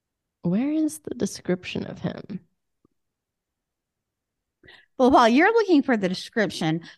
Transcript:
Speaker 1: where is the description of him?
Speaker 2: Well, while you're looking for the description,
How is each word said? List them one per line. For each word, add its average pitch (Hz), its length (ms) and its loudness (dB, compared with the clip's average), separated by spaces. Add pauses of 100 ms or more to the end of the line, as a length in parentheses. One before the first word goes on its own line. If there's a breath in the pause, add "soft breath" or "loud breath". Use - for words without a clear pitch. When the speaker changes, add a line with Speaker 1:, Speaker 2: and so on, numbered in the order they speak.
(420)
Speaker 1:
where 220 300 -2
is 311 280 -2
the - 160 -12
description - 720 -6
of - 140 -14
him? - 400 -10 (2500 soft breath)
Speaker 2:
Well, 262 140 4
while 254 180 6
you're 330 240 4
looking 381 300 2
for 247 140 0
the 196 120 -2
description, 180 720 -4 (160 loud breath)